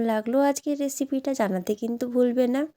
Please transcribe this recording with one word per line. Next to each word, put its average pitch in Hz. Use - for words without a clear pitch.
লাগলো 226
আজকের 285
রেসিপিটা 269
জানাতে 196
কিন্তু 233
ভুলবে 247
না। 262